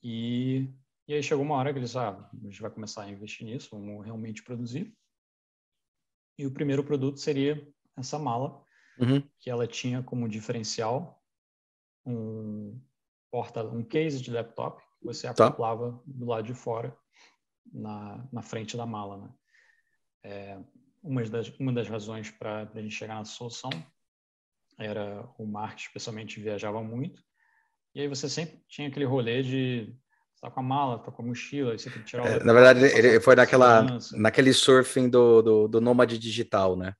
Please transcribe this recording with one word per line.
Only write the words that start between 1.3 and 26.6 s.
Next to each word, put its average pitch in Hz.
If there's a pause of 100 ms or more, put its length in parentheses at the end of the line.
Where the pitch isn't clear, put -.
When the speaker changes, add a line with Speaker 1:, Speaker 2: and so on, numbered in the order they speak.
Speaker 1:
uma 151
hora 135
que 135
eles, 120
"Ah, 101
a 113
gente 98
vai 107
começar 107
a 98
investir 104
nisso, 110
vamos 104
realmente 110
produzir." 123 (1400)
E 143
o 131
primeiro 143
produto 139
seria 143 (300)
essa 135
mala, 131 (360)
Speaker 2:
Uhum. 131 (160)
Speaker 1:
que -
ela 120
tinha 127
como 123
diferencial 113 (840)
um 110 (520)
porta, 120
um 117
case 156
de 123
laptop - (160)
que -
você 120
Speaker 2:
Tá. 113
Speaker 1:
acoplava 120
do 131
lado 113
de 127
fora, 123 (760)
na, 107
na 117
frente 110
da 117
mala, 104
né? 104 (920)
É, 98 (440)
uma 131
das, 110 (100)
uma 131
das 117
razões 110
pra, 107
pra 107
gente 107
chegar 110
nessa 107
solução 120 (1080)
era 104 (100)
o 110
Mark, 107
especialmente, 110
viajava 104